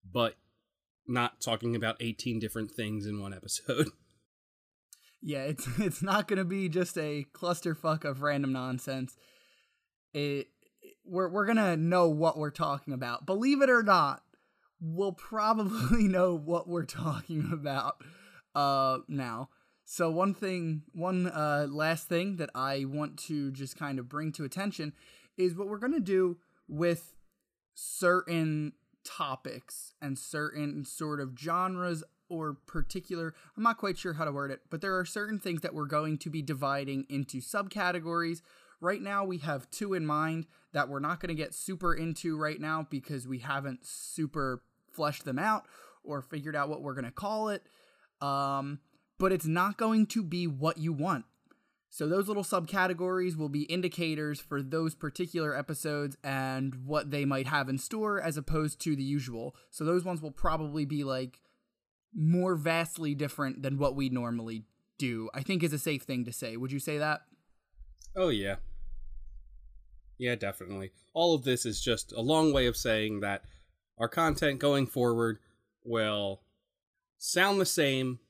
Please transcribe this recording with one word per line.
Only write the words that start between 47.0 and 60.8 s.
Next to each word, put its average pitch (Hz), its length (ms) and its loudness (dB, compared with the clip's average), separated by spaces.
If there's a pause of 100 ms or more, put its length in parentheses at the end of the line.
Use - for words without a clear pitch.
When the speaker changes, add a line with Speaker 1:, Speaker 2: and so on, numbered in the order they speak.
Speaker 2:
call 214 360 -2
it. 202 140 -4 (580)
Um, 139 600 -2 (380)
but 185 140 4
it's 170 140 0
not 180 320 2
going 220 280 6
to 220 160 0
be 175 240 -2
what 151 320 0
you 160 140 0
want. 147 320 0 (640)
So - 160 -4
those 190 220 2
little 202 160 0
subcategories 185 880 0
will 156 140 -2
be 147 140 0
indicators 160 760 -2
for 139 220 -4
those 160 340 -2
particular 156 600 -2
episodes 147 640 -4
and 131 640 -2
what 147 260 -2
they 143 140 0
might 135 220 0
have 135 240 0
in 135 80 0
store 208 420 -2
as 160 160 -2
opposed 156 460 0
to 156 120 0
the 135 80 -2
usual. 131 540 -4 (140)
So - 140 -6
those 170 200 2
ones 175 160 -4
will 151 100 -8
probably 156 540 0